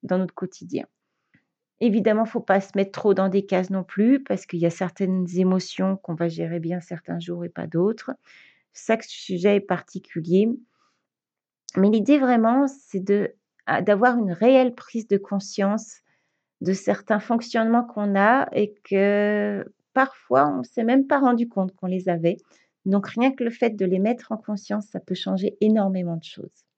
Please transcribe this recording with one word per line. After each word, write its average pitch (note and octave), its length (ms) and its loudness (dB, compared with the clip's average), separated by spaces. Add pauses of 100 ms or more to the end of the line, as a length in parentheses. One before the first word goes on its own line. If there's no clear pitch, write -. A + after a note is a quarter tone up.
dans F#3 140 -2
notre F#3 160 -2
quotidien. F3+ 540 -10 (920)
Évidemment, G#3+ 460 2
faut G#3 160 -6
pas G3 180 2
se G3 160 -12
mettre G3 160 0
trop - 220 2
dans F#3+ 160 2
des G3 160 0
cases F#3 240 -2
non F#3+ 140 -4
plus, A#3+ 400 2
parce G3 240 -6
qu'il F3+ 100 -8
y E3 80 0
a E3+ 60 2
certaines F#3 560 -2 (100)
émotions F#3 580 0
qu'on F3 200 -8
va E3+ 120 -2
gérer E3 320 -6
bien E3 200 -6
certains E3+ 400 -10
jours E3+ 260 -10
et E3+ 40 -10
pas - 180 -10
d'autres. F#3 440 -2 (640)
Chaque A3+ 300 -4
sujet G3 540 -2
est G3 40 0
particulier. F3+ 880 -2 (1300)
Mais G3 140 4
l'idée A#3 260 4
vraiment, B3 500 4
c'est G3+ 360 -8
de, G3+ 320 0 (320)
à, - 160 0
d'avoir G#3+ 340 4
une G#3 140 0
réelle B3 420 4
prise - 340 -10
de G3+ 100 2
conscience G3+ 840 -4 (600)
de F#3 120 0
certains G3+ 460 -2
fonctionnements A#3 640 0
qu'on G#3 320 -4
a A3 380 4
et G#3 200 0 (100)
que G#3 800 0 (300)
parfois, C4+ 640 2
on B3 60 -6
s'est A#3 200 -6
même C4 220 4
pas C#4 140 0
rendu A#3+ 280 2
compte F#3+ 280 -4
qu'on - 120 -8
les F#3 220 -4
avait. E3+ 280 0 (480)
Donc, G3 200 2
rien B3+ 260 0
que C4+ 120 -6
le A#3 80 -2
fait A#3 200 0
de G3+ 140 -4
les F#3 140 0
mettre A#3 320 -2
en G#3+ 60 -6
conscience, G#3 500 -8
ça - 120 -12
peut - 140 -8
changer F#3+ 480 -4
énormément F#3+ 560 0
de D#3+ 60 -10
choses. - 420 -20 (120)